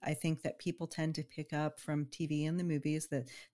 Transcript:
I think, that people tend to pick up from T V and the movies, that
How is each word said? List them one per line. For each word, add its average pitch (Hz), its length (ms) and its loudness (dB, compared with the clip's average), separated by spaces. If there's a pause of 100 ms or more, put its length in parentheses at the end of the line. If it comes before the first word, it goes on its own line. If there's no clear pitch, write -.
I 151 120 2
think, 160 280 2
that - 160 -2
people 170 280 -2
tend 160 280 0
to 156 80 -2
pick - 300 -8
up 151 280 2
from 147 260 0
T 160 200 -4
V 151 180 2
and 160 140 2
the 180 60 0
movies, 156 440 2
that 127 200 0 (260)